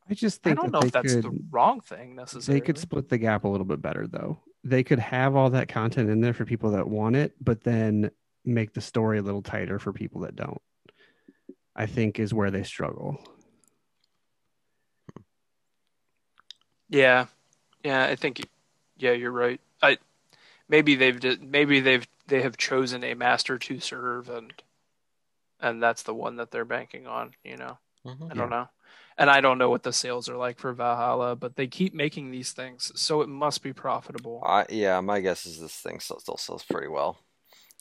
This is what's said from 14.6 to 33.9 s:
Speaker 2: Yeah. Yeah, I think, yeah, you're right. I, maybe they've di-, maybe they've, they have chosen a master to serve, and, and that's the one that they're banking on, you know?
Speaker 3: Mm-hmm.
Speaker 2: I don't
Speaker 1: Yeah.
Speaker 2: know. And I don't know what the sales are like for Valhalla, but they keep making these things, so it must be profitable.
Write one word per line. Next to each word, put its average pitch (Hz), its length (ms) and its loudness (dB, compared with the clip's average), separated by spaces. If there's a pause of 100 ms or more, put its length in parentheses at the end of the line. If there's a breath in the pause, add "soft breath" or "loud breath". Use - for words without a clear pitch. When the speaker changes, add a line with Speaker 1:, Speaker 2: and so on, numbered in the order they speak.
Speaker 2:
Yeah. 127 360 8 (580)
Yeah, 135 220 2
I 143 100 0
think, 143 260 -4 (560)
yeah, 123 140 2
you're 120 200 0
right. 123 300 -2 (200)
I, 143 160 6 (720 soft breath)
maybe 151 280 6
they've 127 240 4
di-, 127 220 0
maybe 143 380 4
they've, 131 280 4 (200)
they 135 140 2
have 131 160 -2
chosen 127 460 0
a 123 100 -6
master 120 460 0
to 127 200 -8
serve, 123 500 -8
and, 117 220 -12 (1080)
and 117 220 -4
that's 117 220 2
the 110 100 -6
one 117 240 -8
that 117 140 -10
they're 117 140 -6
banking 120 420 -8
on, 120 260 -8 (100)
you 127 140 -16
know? 127 200 -14 (280)
Speaker 3:
Mm-hmm. 143 260 -14
Speaker 2:
I - 20 -12
don't 120 160 -6
Speaker 1:
Yeah. 120 120 -4
Speaker 2:
know. 123 80 -12 (500 soft breath)
And 143 120 8
I 139 100 8
don't 131 160 6
know 123 140 4
what 120 100 0
the 123 120 -4
sales 123 360 -4
are 123 80 -10
like 123 220 -6
for 131 140 -6
Valhalla, 120 640 0
but 123 200 -10
they 135 120 -2
keep 180 260 -2
making 147 360 -4
these 127 220 -10
things, 127 480 -10
so 151 220 2
it 120 80 -2
must 143 340 -2
be 135 100 -8
profitable. 123 720 -6